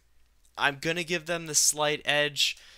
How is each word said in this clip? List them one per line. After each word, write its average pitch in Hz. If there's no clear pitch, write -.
I'm 139
gonna 165
give 165
them 170
the 151
slight 147
edge, 147